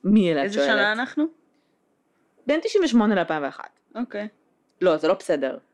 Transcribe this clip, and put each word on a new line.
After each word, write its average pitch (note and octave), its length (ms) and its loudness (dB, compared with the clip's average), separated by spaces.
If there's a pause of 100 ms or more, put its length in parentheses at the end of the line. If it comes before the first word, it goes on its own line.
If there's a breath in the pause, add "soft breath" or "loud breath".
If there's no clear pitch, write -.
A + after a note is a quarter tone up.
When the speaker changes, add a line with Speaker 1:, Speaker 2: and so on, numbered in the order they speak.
Speaker 1:
מי G3 280 4
אלה, D3+ 100 0
את - 40 0
Speaker 2:
איזה G3+ 100 -6
שנה C#4 100 0
Speaker 1:
שואלת? G#3+ 340 0
Speaker 2:
אנחנו? C#4 260 -2 (1200)
Speaker 1:
בין - 160 0
תשעים G#4 200 0
ושמונה A3+ 320 4
לאלפיים D#3+ 280 -2
ואחת. - 360 -12 (160)
Speaker 2:
אוקיי. G#3+ 320 -8 (540)
Speaker 1:
לא, F3 160 2
זה D#3+ 100 -2
לא F3+ 60 4
בסדר. C#3+ 440 -2 (160)